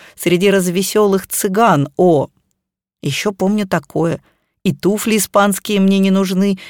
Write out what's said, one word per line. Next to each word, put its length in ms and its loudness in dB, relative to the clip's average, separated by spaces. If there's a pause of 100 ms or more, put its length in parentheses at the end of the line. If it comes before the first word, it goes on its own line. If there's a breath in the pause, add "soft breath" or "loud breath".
(140 loud breath)
среди 380 0
развеселых 760 0
цыган, 720 0
о!» 320 2 (760)
Еще 300 -4
помню 340 -2
такое: 560 -4 (400)
«И 100 0
туфли 440 -2
испанские 640 0
мне 180 2
не 140 2
нужны, 580 0